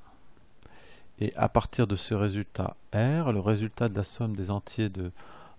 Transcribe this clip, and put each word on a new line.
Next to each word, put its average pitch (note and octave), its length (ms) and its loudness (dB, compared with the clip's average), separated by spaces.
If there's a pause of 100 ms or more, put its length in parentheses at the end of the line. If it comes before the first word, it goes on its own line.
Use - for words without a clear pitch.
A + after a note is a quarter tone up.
(1200)
Et G#2 160 0
à A2+ 120 4
partir - 400 2
de G2 80 0
ce - 180 -2
résultat G#2 640 0 (180)
R, C3+ 380 4
le G#2 80 2
résultat G#2+ 480 2
de G2+ 80 -4
la G#2 80 2
somme A2 320 -2
des F#2+ 160 -2
entiers G2+ 380 0
de F#2 220 -4 (480)